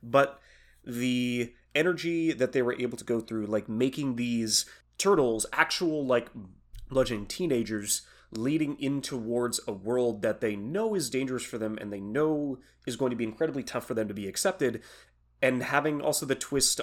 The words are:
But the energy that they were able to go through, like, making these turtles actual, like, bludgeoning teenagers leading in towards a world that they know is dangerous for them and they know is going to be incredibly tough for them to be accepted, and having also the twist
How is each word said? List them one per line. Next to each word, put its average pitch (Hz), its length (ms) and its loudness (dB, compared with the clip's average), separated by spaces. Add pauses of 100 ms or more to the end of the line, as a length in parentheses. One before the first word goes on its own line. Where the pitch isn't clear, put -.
But 135 380 4 (460)
the 123 680 -2 (220)
energy 165 580 0
that 123 200 0
they 131 100 4
were 123 180 0
able 120 160 -2
to - 80 -12
go 117 160 0
through, 110 260 -4
like, 107 220 -2
making 131 460 0
these 117 520 0 (300)
turtles 135 560 4
actual, 156 540 2
like, 120 240 2 (580)
bludgeoning 120 380 2
teenagers 110 760 0 (280)
leading 143 480 0
in 139 240 -2
towards 120 640 -2
a 113 60 -4
world 110 500 0
that 107 180 0
they 107 140 0
know 180 400 -2
is 147 160 -2
dangerous 131 340 -2
for - 140 -6
them 107 220 -2
and 101 120 -8
they 101 80 -8
know 143 580 0 (280)
is 123 100 -6
going 127 140 2
to 120 60 -4
be 113 80 -2
incredibly 135 400 -2
tough - 200 -6
for - 100 -4
them 110 140 0
to 104 60 -6
be 101 140 -6
accepted, 135 520 0 (640)
and 127 220 4
having 143 360 2
also 147 240 0
the 135 100 2
twist - 480 0